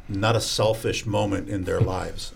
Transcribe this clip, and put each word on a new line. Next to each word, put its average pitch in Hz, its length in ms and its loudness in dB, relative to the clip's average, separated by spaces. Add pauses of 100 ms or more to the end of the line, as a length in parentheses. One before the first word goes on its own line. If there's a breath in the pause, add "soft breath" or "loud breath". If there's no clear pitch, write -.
not 107 280 2
a 107 40 4
selfish - 640 0
moment 104 440 0
in 98 160 -2
their 90 160 0
lives 87 560 0